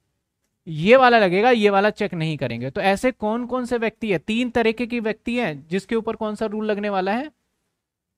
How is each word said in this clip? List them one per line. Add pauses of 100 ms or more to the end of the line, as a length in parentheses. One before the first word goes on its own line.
(680)
ये
वाला
लगेगा,
ये
वाला
चेक
नहीं
करेंगे।"
तो
ऐसे
कौन
कौन
से
व्यक्ति
है?
तीन
तरीके
की
व्यक्ति
हैं
जिसके
ऊपर
कौन
सा
रूल
लगने
वाला
है? (840)